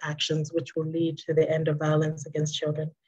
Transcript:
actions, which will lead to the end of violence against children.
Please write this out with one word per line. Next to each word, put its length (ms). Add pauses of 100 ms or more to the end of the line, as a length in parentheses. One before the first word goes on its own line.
actions, 480
which 240
will 100
lead 340
to 140
the 160
end 200
of 100
violence 460
against 280
children. 380 (160)